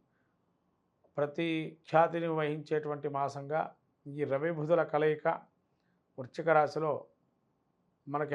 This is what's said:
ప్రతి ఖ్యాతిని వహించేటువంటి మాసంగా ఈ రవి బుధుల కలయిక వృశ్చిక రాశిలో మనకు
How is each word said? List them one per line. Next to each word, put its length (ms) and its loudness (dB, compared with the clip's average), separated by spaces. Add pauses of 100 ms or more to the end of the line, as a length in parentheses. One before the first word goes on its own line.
(1160)
ప్రతి 320 -2 (400)
ఖ్యాతిని 400 4 (120)
వహించేటువంటి 760 -4
మాసంగా 440 -4 (460)
ఈ 260 -6
రవి 260 0
బుధుల 240 4 (100)
కలయిక 360 2 (880)
వృశ్చిక 380 -6
రాశిలో 360 2 (1120)
మనకు 280 -2